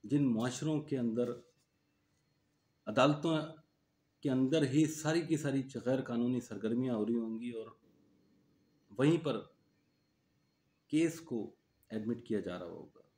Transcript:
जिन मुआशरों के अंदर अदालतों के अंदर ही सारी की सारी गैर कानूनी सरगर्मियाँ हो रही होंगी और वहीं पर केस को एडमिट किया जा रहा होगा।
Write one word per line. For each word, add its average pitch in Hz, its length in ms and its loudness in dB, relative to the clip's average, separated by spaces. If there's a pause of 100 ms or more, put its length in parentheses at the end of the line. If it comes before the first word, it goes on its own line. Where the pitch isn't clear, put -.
जिन 143 220 2
मुआशरों 147 540 0
के 143 160 -4
अंदर 120 340 0 (1600)
अदालतों 147 500 4 (880)
के 147 60 -2
अंदर 131 360 4
ही 143 220 4
सारी 160 360 0
की 156 140 0
सारी 135 260 0 (140)
गैर 127 240 0
कानूनी 120 400 0
सरगर्मियाँ 113 560 -2
हो 107 80 0
रही 117 120 0
होंगी 113 360 -4
और 110 260 -12 (1200)
वहीं 151 200 4
पर 131 180 -2 (1600)
केस 160 280 2
को 120 180 -6 (520)
एडमिट 113 360 -4
किया 107 140 -2
जा 90 160 -6
रहा 90 120 -10
होगा। 76 360 -16 (140)